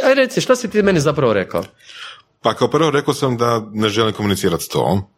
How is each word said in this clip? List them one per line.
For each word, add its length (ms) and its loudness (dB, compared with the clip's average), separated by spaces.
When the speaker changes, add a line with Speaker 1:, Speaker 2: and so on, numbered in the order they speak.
Speaker 1:
aj 140 4
reci, 240 0
šta 160 2
si 140 -8
ti 120 2
meni 180 4
zapravo 320 2
rekao? 320 -2
Speaker 2:
Pa 120 2
kao 160 2
prvo 200 2
rekao 240 0
sam 220 -2
da 260 0
ne 160 0
želim 260 0
komunicirati 500 -2
s 40 -12
tobom. 340 0